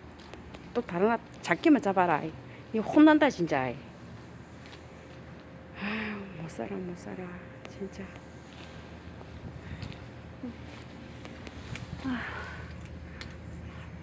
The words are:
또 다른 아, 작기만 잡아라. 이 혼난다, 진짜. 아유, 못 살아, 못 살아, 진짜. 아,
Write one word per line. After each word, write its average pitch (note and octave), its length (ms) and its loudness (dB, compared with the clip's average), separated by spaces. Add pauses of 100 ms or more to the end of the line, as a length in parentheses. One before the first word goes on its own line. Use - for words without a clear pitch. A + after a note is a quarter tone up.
(720)
또 - 100 2
다른 F#3 280 4
아, A#3 80 6 (240)
작기만 A3+ 400 8
잡아라. F3+ 420 6
이 - 540 -6
혼난다, D4+ 540 10
진짜. D#3 320 4
아유, B2 120 0 (2750)
못 E3 80 -6
살아, G3+ 280 -6
못 F3+ 200 -4
살아, F#3 320 -8 (480)
진짜. G3 280 -8 (4000)
아, B3 180 -2 (1800)